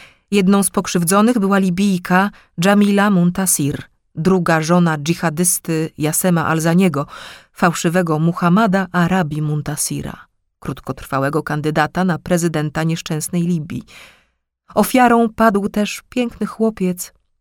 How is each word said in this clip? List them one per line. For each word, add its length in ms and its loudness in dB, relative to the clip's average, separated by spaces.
Jedną 320 4
z 60 -2
pokrzywdzonych 680 2
była 180 2
Libijka 760 0
Dżamila 480 4
Muntasir, 760 0
druga 460 2
żona 360 2
dżihadysty 1000 -2
Jasema 480 0
Alzaniego, 600 2
fałszywego 680 0
Muhammada 720 2
Arabi 500 0
Muntasira, 840 -6
krótkotrwałego 840 -6
kandydata 640 -2
na 140 -2
prezydenta 640 -2
nieszczęsnej 580 -4
Libii. 420 -4
Ofiarą 540 4
padł 400 0
też 400 -4
piękny 380 -6
chłopiec, 680 -4